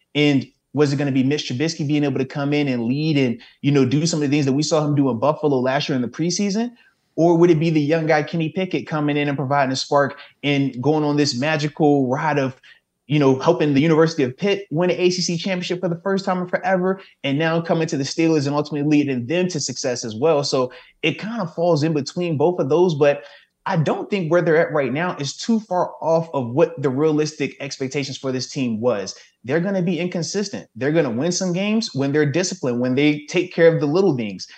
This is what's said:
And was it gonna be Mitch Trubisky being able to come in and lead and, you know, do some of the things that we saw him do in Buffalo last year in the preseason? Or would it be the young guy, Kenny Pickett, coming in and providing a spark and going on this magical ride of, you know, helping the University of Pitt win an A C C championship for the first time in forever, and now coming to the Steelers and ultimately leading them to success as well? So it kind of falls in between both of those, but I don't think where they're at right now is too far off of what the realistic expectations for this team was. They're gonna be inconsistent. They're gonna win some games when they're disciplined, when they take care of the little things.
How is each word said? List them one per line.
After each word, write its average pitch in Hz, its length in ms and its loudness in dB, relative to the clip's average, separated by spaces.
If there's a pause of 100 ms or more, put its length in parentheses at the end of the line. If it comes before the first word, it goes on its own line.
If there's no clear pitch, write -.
(140)
And 147 320 2 (280)
was 143 180 2
it 143 60 0
gonna 143 140 -2
be 131 120 2
Mitch 143 260 -2
Trubisky 147 380 -2
being 147 160 2
able 139 160 0
to 147 60 0
come 143 280 -4
in 147 140 0
and 120 180 -2
lead 147 320 0
and, 123 240 0 (200)
you 139 100 2
know, 139 140 6
do 156 200 0
some 165 160 -2
of 147 80 0
the 139 60 2
things 147 100 2
that 135 80 2
we 147 100 0
saw 151 220 0
him 147 100 0
do 139 140 2
in 113 100 -2
Buffalo 143 400 0
last 131 280 -2
year 147 80 -2
in 127 60 0
the 117 60 -2
preseason? 202 640 -2 (440)
Or 170 220 6
would 170 120 8
it 160 100 6
be 165 100 2
the 156 120 2
young 156 260 0
guy, 151 160 4
Kenny 160 260 -2
Pickett, 185 380 -4
coming 147 280 0
in 143 120 0
and 143 100 -2
providing 139 340 0
a 131 40 -2
spark 143 420 0 (260)
and 139 380 0
going 151 220 2
on 147 140 0
this 147 180 0
magical 147 720 0
ride 147 320 0
of, 131 200 -2 (480)
you 151 120 2
know, 135 200 4
helping 160 340 2
the 135 60 4
University 160 440 4
of 123 120 -2
Pitt 196 340 -2
win 180 200 0
an 147 100 -2
A 180 120 2
C 180 100 -4
C 170 160 -2
championship 180 420 -4
for 185 80 -4
the 170 140 -4
first 196 240 -2
time 185 140 -2
in 180 80 -6
forever, 185 520 0 (240)
and 139 160 0
now 165 220 0
coming 165 260 0
to 160 80 -4
the 139 80 -2
Steelers 156 440 0
and 143 80 -2
ultimately 147 340 -2
leading 135 380 2
them 180 200 0
to 165 140 -4
success 123 420 -6
as 110 120 -8
well? 143 280 2
So 131 300 -2 (300)
it 151 160 -2
kind 226 200 -8
of 175 140 -6
falls 165 300 2
in 165 100 0
between 160 420 -4
both 175 240 2
of 151 80 0
those, 170 280 4
but 143 280 2 (440)
I 190 100 -2
don't 220 340 -2
think 185 200 -2
where 175 120 2
they're 160 140 2
at 165 160 0
right 135 200 0
now 165 240 -4
is 143 180 -8
too 226 240 -2
far 180 400 -4
off 165 340 0
of 123 180 -4
what 165 300 2
the 139 80 0
realistic 147 720 0
expectations 135 580 -6
for 135 140 -6
this 127 200 -6
team 120 280 -2
was. 107 360 -2 (280)
They're 139 160 -2
gonna 190 220 -2
be 175 180 -2
inconsistent. 180 760 -6
They're 127 160 -2
gonna 156 200 2
win 139 200 -2
some 180 200 -2
games 208 420 -2
when 139 180 -2
they're 147 200 2
disciplined, 143 480 -2
when 127 160 0
they 151 300 0
take 180 280 -4
care 165 200 6
of 151 60 0
the 147 80 0
little 170 280 2
things. 104 320 -6 (100)